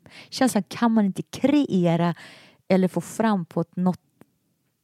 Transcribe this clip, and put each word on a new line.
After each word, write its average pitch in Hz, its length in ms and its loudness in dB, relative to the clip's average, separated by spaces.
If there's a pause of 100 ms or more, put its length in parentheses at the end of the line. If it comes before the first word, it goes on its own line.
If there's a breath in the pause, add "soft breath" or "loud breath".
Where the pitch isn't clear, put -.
(300 loud breath)
känslan 233 320 0
kan - 300 -2
man 220 120 4
inte 185 180 -2
kreera 175 920 0 (540 loud breath)
eller 185 200 2
få 170 120 -6
fram 208 440 -2
på - 160 -6
ett - 160 -6
något 180 240 -2 (840)